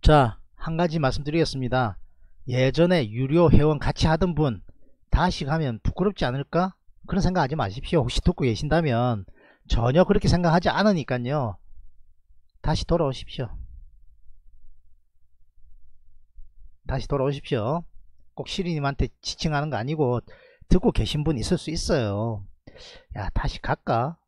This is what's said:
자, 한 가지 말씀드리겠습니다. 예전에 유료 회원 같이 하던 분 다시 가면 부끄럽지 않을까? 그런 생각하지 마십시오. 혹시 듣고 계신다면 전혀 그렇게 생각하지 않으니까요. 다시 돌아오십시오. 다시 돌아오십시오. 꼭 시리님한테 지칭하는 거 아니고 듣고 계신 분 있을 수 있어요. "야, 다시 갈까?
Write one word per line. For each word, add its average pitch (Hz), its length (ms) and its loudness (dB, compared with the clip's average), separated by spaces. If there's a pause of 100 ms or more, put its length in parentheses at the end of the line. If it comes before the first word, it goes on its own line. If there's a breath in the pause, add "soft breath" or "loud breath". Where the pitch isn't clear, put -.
자, 139 320 6 (160)
한 165 220 -6
가지 165 240 0
말씀드리겠습니다. 131 960 0 (480)
예전에 131 640 2
유료 135 400 4
회원 151 300 6
같이 - 260 0
하던 165 300 0
분 135 260 -2 (480)
다시 170 340 0
가면 139 380 -2
부끄럽지 - 420 -2
않을까? 143 520 -2 (320)
그런 185 120 -2
생각하지 165 360 2
마십시오. 123 460 -2
혹시 - 180 -2
듣고 175 240 0
계신다면 123 800 0 (420 soft breath)
전혀 127 380 4
그렇게 - 240 2
생각하지 175 400 4
않으니까요. 135 880 0 (1040)
다시 - 240 -2
돌아오십시오. 143 640 -2 (3500)
다시 131 220 -4
돌아오십시오. 139 760 -2 (520)
꼭 - 120 -10
시리님한테 147 600 -2 (140)
지칭하는 151 480 -4
거 131 60 -4
아니고 123 440 0 (480 loud breath)
듣고 208 240 6
계신 143 320 0
분 156 120 0
있을 117 220 -2
수 - 140 -8
있어요. 110 760 -2 (680 loud breath)
"야, 101 140 -6
다시 - 300 -2
갈까? 135 680 -2